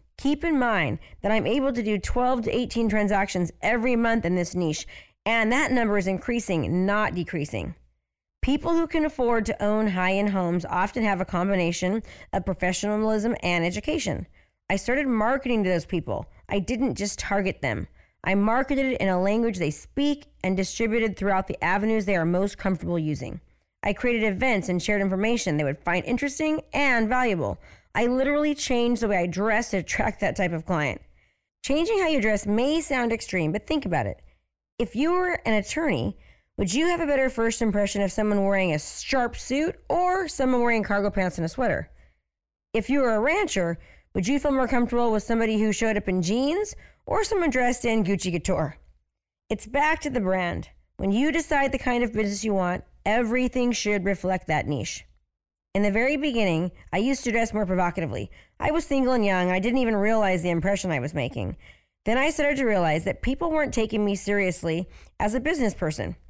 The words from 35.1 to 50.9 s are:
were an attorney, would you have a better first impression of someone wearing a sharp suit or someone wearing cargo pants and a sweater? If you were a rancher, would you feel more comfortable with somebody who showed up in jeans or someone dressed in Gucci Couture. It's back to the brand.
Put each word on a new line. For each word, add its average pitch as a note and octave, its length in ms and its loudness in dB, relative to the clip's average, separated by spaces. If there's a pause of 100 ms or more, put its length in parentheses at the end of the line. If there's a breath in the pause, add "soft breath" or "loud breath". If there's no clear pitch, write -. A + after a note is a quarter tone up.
were F4+ 340 0
an A3 80 4
attorney, G#3 640 0 (400 soft breath)
would G3 160 0
you D#4+ 140 2
have F4 120 0
a D#4+ 60 -2
better C4+ 240 2
first A3+ 320 0
impression G3+ 400 0
of F#3+ 80 0
someone G#3 320 0
wearing F#3+ 320 2
a D3+ 60 2
sharp - 560 -2
suit D4 400 -2 (120)
or F4+ 380 0
someone B3+ 360 2
wearing A#3 200 4
cargo G3+ 280 0
pants F#3 280 0
and E3 60 -2
a E3+ 40 0
sweater? G3+ 420 -2 (840 soft breath)
If A3+ 160 -2
you C#4 120 2
were A#3 120 2
a G#3 60 2
rancher, B3 580 0 (360 soft breath)
would F#3 120 -2
you C#4 140 2
feel D4 100 0
more C4+ 160 2
comfortable A#3+ 460 2
with G#3+ 100 0
somebody A3+ 380 0
who G#3+ 120 2
showed A3 240 0
up G#3 120 -4
in F#3 140 0
jeans C#4 520 0 (320 loud breath)
or G#4+ 180 0
someone F4 260 0
dressed B3 340 2
in A3 200 2
Gucci F3+ 280 -2
Couture. D#3+ 440 0 (720)
It's - 180 -6
back D4+ 340 2
to D4 100 -4
the B3 100 0
brand. F#3 500 0 (260)